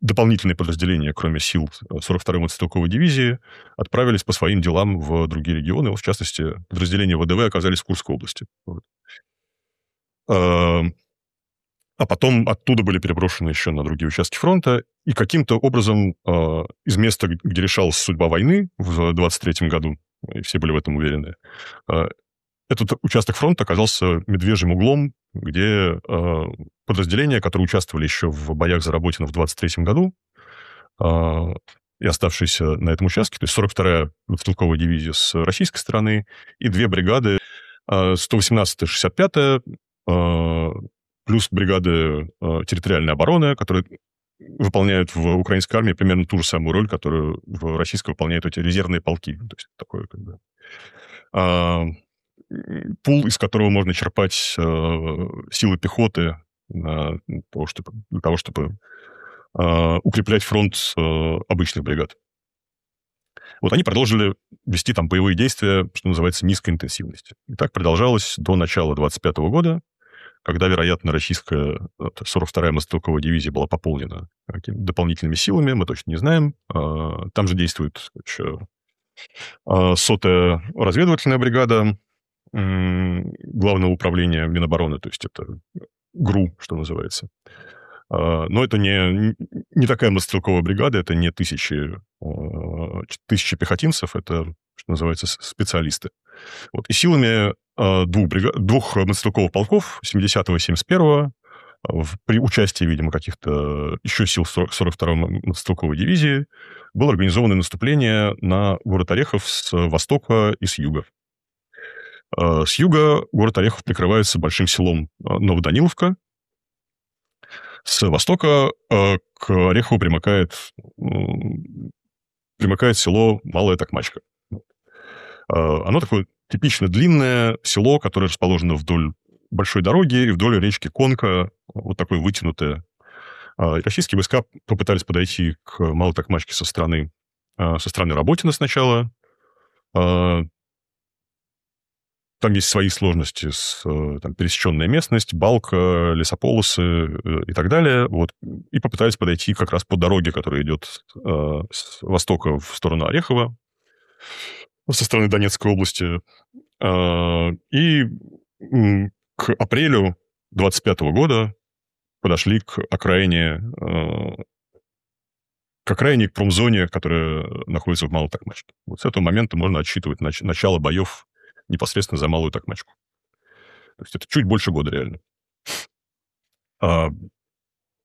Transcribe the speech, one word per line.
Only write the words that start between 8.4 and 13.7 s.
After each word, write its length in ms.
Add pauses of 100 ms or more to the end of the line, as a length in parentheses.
Вот. 160 (1500)
Эм, 680 (1040)
а 80
потом 420
оттуда 340
были 160
переброшены 520
еще 220